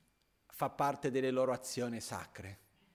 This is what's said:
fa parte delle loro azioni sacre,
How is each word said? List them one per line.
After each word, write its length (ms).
fa 220
parte 440
delle 180
loro 220
azioni 480
sacre, 580